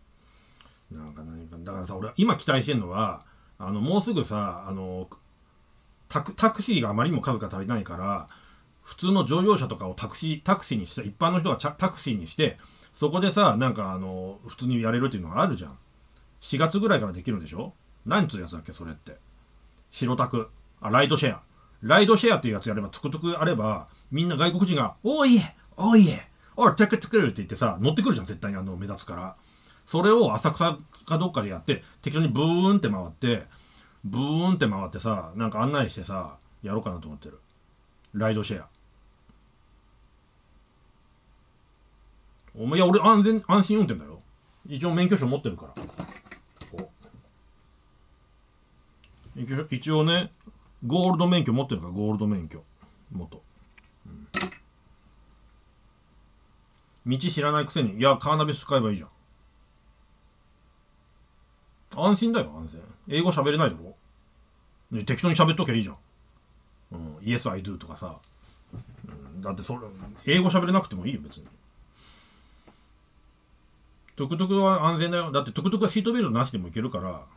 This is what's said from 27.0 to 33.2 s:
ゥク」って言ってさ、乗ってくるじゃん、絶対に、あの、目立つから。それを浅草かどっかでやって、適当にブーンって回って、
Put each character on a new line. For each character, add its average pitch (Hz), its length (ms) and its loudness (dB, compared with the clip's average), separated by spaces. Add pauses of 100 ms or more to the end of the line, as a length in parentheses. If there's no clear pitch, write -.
ゥ - 20 -14
ク」 226 160 4
っ - 20 2
て 107 80 -2
言 101 100 -6
っ - 20 -18
て 107 80 -8
さ、 98 240 0
乗 123 100 4
っ 156 40 -2
て 214 80 2
く 262 80 4
る 196 40 4
じ 113 60 -2
ゃ - 20 -8
ん、 87 40 -8
絶 95 140 -10
対 101 120 -6
に、 98 40 -6
あ 92 60 -6
の、 95 140 -8
目 92 100 -8
立 98 140 -10
つ - 40 -14
か 82 120 -10
ら。 92 200 -10 (480)
そ 170 180 0
れ 202 80 6
を 214 240 6
浅 151 180 0
草 165 260 0 (260)
か 160 140 -2
ど 180 100 0
っ - 40 -6
か 120 100 -2
で 101 60 -4
や 92 100 -8
っ 87 40 -14
て、 - 200 -2 (200)
適 147 140 -4
当 160 60 2
に 160 60 2
ブ 120 120 0
ー 180 340 4
ン - 40 4
っ - 20 4
て 139 80 -2
回 95 180 -4
っ 82 40 -12
て、 117 360 -2 (580)